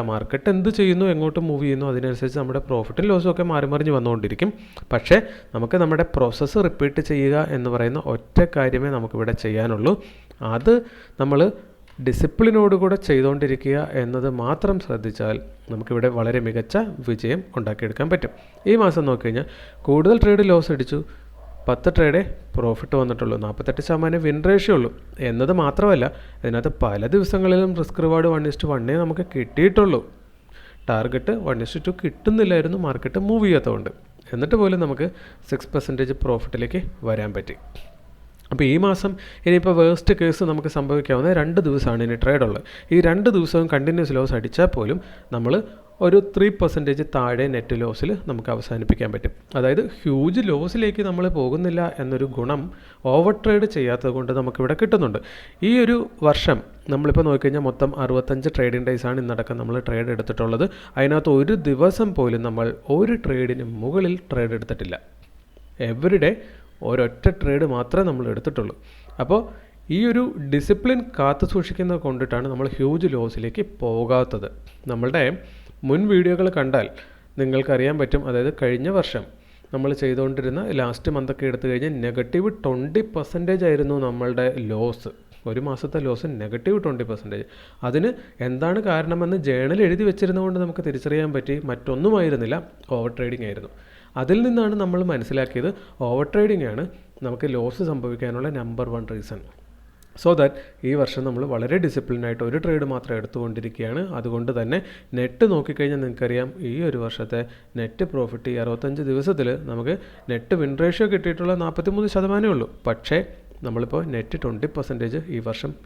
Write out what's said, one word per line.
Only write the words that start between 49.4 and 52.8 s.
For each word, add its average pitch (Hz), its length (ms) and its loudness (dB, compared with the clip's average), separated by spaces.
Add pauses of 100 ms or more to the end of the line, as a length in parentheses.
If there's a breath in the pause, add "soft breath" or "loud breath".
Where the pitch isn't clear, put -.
അതായത് 139 320 2
ഹ്യൂജ് 160 580 0
ലോസിലേക്ക് 202 580 0
നമ്മൾ 180 260 -2
പോകുന്നില്ല 170 680 0
എന്നൊരു 131 260 -2
ഗുണം 135 480 -4 (320 loud breath)